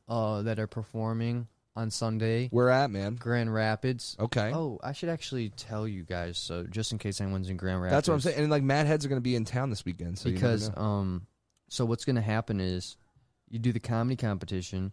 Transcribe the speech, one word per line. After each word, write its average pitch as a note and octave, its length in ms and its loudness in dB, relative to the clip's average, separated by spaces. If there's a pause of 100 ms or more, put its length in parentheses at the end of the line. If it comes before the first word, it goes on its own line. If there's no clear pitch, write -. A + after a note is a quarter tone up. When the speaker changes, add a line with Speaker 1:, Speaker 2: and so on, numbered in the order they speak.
Speaker 1:
uh, G#2+ 360 0
that A2 160 0
are G#2+ 80 0
performing A2+ 800 -2 (280)
on A2 160 -2
Sunday. A2+ 580 2
Speaker 2:
Where B2 200 6
at, C3 220 6
man? G2+ 240 -2
Speaker 1:
Grand A#2 380 0
Rapids. A2 680 0
Speaker 2:
Okay. A2 340 0
Speaker 1:
Oh, D3+ 300 -2
I C3 100 -4
should E3+ 160 -4
actually B2+ 400 -4
tell G#2+ 380 -6
you F#2+ 160 -6
guys, F2 340 -4
so F2 280 -4
just G#2 260 -4
in A2+ 60 -2
case G2+ 240 -4
anyone's F#2+ 280 0
in F#2+ 80 -4
Grand F#2 240 0
Rapids. F2+ 140 2
Speaker 2:
That's D3 140 4
what D#3+ 60 4
I'm C#3+ 60 0
saying. C#3+ 180 0
And, D3+ 100 2
like, D3 140 4
Mad C#3+ 240 4
Heads D3+ 180 2
are C#3 40 -4
gonna C3+ 120 0
be B2 140 2
in A2+ 100 0
town B2+ 240 -2
this G#2+ 160 -4
weekend, F2 320 -4
so - 120 0
Speaker 1:
Because, G#2 340 2
Speaker 2:
you A2 60 -2
never F#2+ 120 -6
know. G#2+ 60 0
Speaker 1:
um, F#2+ 400 0 (420)
so - 160 0
what's A2+ 200 0
gonna B2+ 160 2
happen A2 380 0
is F#2 380 -2 (520)
you A#2 100 -6
do A#2+ 120 4
the A2 80 -2
comedy A#2 360 0
competition, F#2+ 760 -2